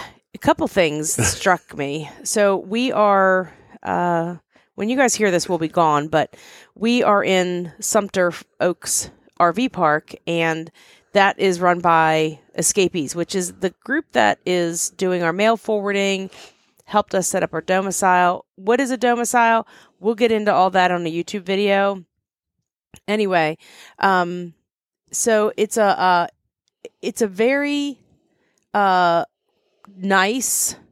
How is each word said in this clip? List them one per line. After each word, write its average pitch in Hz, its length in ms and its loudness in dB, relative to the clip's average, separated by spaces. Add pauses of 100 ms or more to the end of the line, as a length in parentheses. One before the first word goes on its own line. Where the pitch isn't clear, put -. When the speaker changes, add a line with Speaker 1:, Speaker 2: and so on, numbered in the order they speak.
(340)
Speaker 1:
a - 40 -18
couple 311 300 0
things 156 440 0
Speaker 2:
<laughs> 117 140 0
Speaker 1:
struck - 500 -2
me. 147 340 -8 (140)
So 202 320 0
we 233 360 -4
are, 190 600 2 (300)
uh, 175 540 -2 (380)
when 202 140 -6
you 254 80 -2
guys 262 180 2
hear 208 160 0
this, 175 200 0
we'll 175 80 0
be 160 100 -2
gone, 156 400 0
but 156 260 -2 (400)
we 233 280 0
are 202 200 4
in 180 580 0
Sumter 196 520 0 (260)
Oaks - 520 -2 (280)
R 170 140 4
V 240 160 -2
Park, 156 460 -2 (120)
and 165 440 -2 (420)
that 196 260 2
is 185 220 0
run 180 200 2
by 160 580 2 (180)
Escapees, 175 580 -2
which 170 200 -6
is 180 260 -4
the 190 100 -2 (140)
group 285 280 -4
that 104 340 2
is 175 440 -2
doing 180 320 -2
our 165 100 0
mail 214 260 2
forwarding, 196 720 -4 (540)
helped - 300 -2
us 190 140 0
set 185 140 -2
up - 120 -4
our 160 60 -6
domicile. 180 840 0 (120)
What 220 240 0
is 262 100 -2
a 262 60 -2
domicile? 233 720 2 (320)
We'll 214 160 -2
get 226 180 2
into 214 200 0
all 185 180 4
that 180 200 2
on 175 160 -2
a 160 60 -4
YouTube 170 300 -6
video. 196 640 0 (1000)
Anyway, 185 520 0 (400)
um, 180 560 0 (560)
so 214 460 0
it's 214 200 -2
a, 226 80 2
uh, 180 420 2 (760)
it's 196 200 -6
a 220 60 4
very, 277 720 -2 (760)
uh, 180 500 2 (720)
nice 196 800 -2 (160)